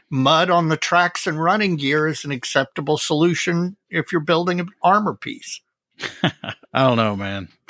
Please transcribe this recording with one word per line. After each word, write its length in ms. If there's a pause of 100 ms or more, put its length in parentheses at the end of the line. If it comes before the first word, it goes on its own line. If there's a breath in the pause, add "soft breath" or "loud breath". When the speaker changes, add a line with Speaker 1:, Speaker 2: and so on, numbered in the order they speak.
(120)
Speaker 1:
mud 400
on 180
the 80
tracks 480
and 160
running 360
gear 300
is 160
an 80
acceptable 640
solution 800 (140)
if 220
you're 100
building 380
an 100 (140)
armor 320
piece. 460 (400)
Speaker 2:
<laughs> 720
I 140
don't 100
know, 180
man. 340 (200)